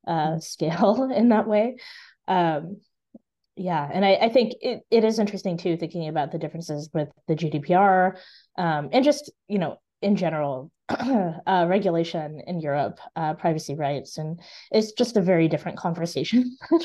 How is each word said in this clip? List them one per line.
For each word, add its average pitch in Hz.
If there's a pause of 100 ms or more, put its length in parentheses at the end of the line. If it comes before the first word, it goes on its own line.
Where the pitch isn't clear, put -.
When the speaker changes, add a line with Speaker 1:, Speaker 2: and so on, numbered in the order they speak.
Speaker 1:
uh, 160
Speaker 2:
Mm-hmm. 160
Speaker 1:
scale 202
<laughs> -
in 233
that 214
way. 220 (500)
Um, 170 (720)
yeah, 170
and 190
I, 196
I 226
think 226
it, 247 (100)
it 226
is 220
interesting 202
too, 170
thinking 165
about 156
the 165
differences 156
with 151 (200)
the 160
G 151
D 147
P 147
R, 185 (400)
um, 156
and 254
just, 285 (160)
you 202
know, 160 (240)
in 202
general, 151
<clears throat> -
uh, 185
regulation 170
in 175
Europe, 143 (160)
uh, 160
privacy 160
rights, 143
and 160 (300)
it's 214
just 233
a 208
very 170
different 160
conversation 175
<laughs> -
than 330